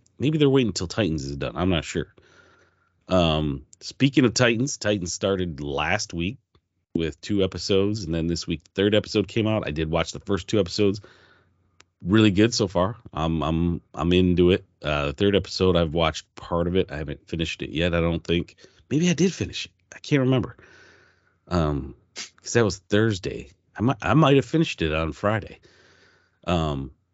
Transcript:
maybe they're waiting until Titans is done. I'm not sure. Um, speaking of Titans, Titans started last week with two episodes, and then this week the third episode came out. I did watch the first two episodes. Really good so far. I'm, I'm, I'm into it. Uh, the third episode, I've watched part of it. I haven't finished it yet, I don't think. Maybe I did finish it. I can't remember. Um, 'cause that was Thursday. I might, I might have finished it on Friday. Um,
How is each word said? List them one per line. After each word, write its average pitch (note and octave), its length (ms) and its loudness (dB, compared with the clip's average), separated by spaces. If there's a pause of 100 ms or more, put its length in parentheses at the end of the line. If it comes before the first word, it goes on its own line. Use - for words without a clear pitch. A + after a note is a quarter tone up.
(180)
maybe D3+ 200 -2
they're D3 120 4
waiting C3 200 2
until F2+ 180 -6
Titans D#2+ 360 -2
is C#2 120 -8
done. C#2+ 200 -6
I'm F2 120 0
not E2+ 160 0
sure. - 280 -6 (960)
Um, D#2 560 0 (160)
speaking - 440 2
of A2+ 100 4
Titans, A#2+ 420 0
Titans G#2 360 -2
started F#2 480 -2
last D2 520 -4
week F2 260 -4 (580)
with E2 240 -2
two G2+ 240 -2
episodes, G2 600 0
and D#2+ 100 -4
then E2 120 -2
this E2+ 200 -4
week E2+ 180 -6
the - 100 -20
third G2+ 220 4
episode G#2 320 0
came A2 180 -2
out. A2 200 -2
I - 40 -6
did D#2 180 -2
watch E2 220 0
the - 100 -10
first F#2 280 -4
two A2 100 0
episodes. G2+ 420 0 (1040)
Really G#2+ 280 6
good G#2+ 200 4
so G#2+ 140 0
far. F#2 300 0 (160)
I'm, D#2+ 300 -2
I'm, E2 380 0 (140)
I'm E2+ 180 0
into F2+ 380 4
it. G2 140 0 (180)
Uh, D2 240 -2
the D2 60 -4
third G2+ 240 2
episode, F#2 400 0
I've E2 180 0
watched D#2+ 400 -2
part F2 320 -4
of F2 80 -2
it. F#2 160 0
I C#2+ 60 -10
haven't D2 320 -10
finished D#2+ 340 -6
it - 80 -10
yet, E2+ 240 -2
I E2+ 60 2
don't E2+ 240 -2
think. - 320 -2 (340)
Maybe D#3 180 0
I F3 60 2
did E3+ 180 2
finish - 340 -8
it. - 60 -20 (220)
I - 60 -20
can't C#3+ 220 0
remember. B2+ 340 0 (880)
Um, D2 480 -2 (480)
'cause - 120 -12
that A#2 100 4
was F#2+ 140 -2
Thursday. - 720 -2 (260)
I F#2+ 60 -4
might, C3 200 0
I F#2+ 120 2
might C#3+ 220 6
have B2+ 80 2
finished - 380 -2
it D#2 100 0
on D#2+ 200 -2
Friday. G#2 480 -4 (840)
Um, D2+ 440 -2 (240)